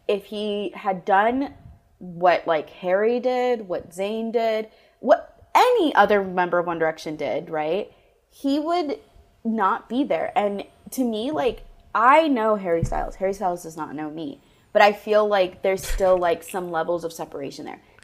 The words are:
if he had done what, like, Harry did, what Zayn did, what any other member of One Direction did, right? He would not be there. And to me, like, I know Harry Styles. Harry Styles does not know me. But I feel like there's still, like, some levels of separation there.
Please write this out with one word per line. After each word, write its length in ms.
if 160
he 500
had 300
done 500
what, 480
like, 220
Harry 500
did, 480
what 220
Zayn 420
did, 380
what 540
any 400
other 300
member 340
of 80
One 140
Direction 360
did, 340
right? 420
He 280
would 400
not 440
be 160
there. 320
And 280
to 120
me, 280
like, 320
I 340
know 280
Harry 280
Styles. 320
Harry 180
Styles 300
does 140
not 180
know 140
me. 320
But 80
I 120
feel 340
like 340
there's 240
still, 320
like, 260
some 280
levels 320
of 100
separation 520
there. 160